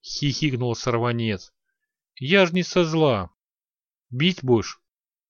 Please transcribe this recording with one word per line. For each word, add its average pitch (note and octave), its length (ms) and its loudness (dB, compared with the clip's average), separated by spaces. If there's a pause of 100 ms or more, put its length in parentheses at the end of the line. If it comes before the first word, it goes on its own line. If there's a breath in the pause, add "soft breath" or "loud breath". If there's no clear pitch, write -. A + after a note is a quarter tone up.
хихикнул B2+ 760 -2
сорванец. A#2+ 760 -2 (640)
"Я F3+ 300 2
ж E3+ 80 -2
не F3+ 100 0
со F3 220 0
зла! D3 460 0 (800)
Бить D#3 320 0
будешь?" A#2+ 360 0 (500)